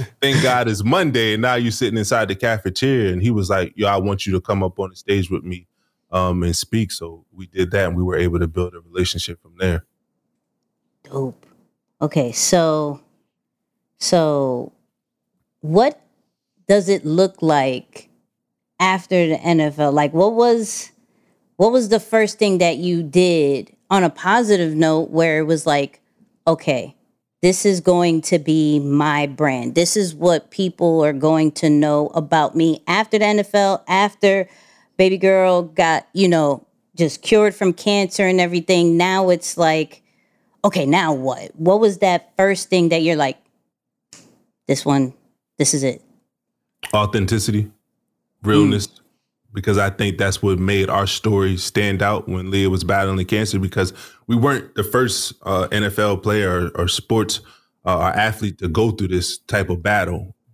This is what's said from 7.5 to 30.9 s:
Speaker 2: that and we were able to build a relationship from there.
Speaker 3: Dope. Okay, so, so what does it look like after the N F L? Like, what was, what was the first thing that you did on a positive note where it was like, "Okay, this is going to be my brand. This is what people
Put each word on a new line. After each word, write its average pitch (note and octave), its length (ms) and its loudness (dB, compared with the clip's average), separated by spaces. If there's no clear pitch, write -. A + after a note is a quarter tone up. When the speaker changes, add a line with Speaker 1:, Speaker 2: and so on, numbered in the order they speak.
Speaker 2:
that G2 160 0
and F2 100 -4
we F2+ 60 0
were F2+ 120 -2
able E2+ 240 0
to E2+ 80 -2
build F2 280 -6
a E2+ 40 -20
relationship F2 600 -6
from E2 180 -20
there. F2 240 -2
Speaker 3:
Dope. C3+ 420 -8
Okay, D3 300 0
so, D#3 720 -2
so C#3+ 720 0
what G#3+ 400 2
does G3 180 4
it G3 180 0
look F#3 360 0
like C3+ 680 -2
after F3+ 480 0
the D#3 140 -2
N E3 180 2
F D3+ 200 -2
L? D3 120 2
Like, D3 220 2
what G3 200 2
was, A#3 580 0
what A3 160 4
was A#3+ 160 2
the A3 100 2
first G#3+ 400 0
thing G3 200 2
that E3+ 180 2
you E3+ 260 -2
did D#3 720 0
on F#3+ 140 2
a E3+ 60 2
positive F#3+ 640 0
note D#3+ 380 2
where D#3+ 280 2
it D#3 40 0
was D#3 240 -2
like, C#3+ 340 -2
"Okay, C#3 480 -2
this F#3 240 2
is F#3+ 160 2
going F3 400 2
to E3+ 180 0
be D3+ 400 2
my D3 480 0
brand. C3 480 -2
This E3+ 220 0
is F3+ 180 -2
what E3 360 0
people E3+ 520 0